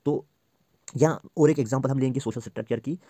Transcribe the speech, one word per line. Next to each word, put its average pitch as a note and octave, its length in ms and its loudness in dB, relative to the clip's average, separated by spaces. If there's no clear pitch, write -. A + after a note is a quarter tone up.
तो - 220 -2
यहाँ C#3+ 240 2
और D#3 140 6
एक C#3+ 80 0
एग्जांपल C3 320 0
हम C3+ 80 0
लेंगे C3 220 0
सोशल A2+ 200 -4
स्ट्रक्चर A2+ 400 -6
की। D3+ 180 -8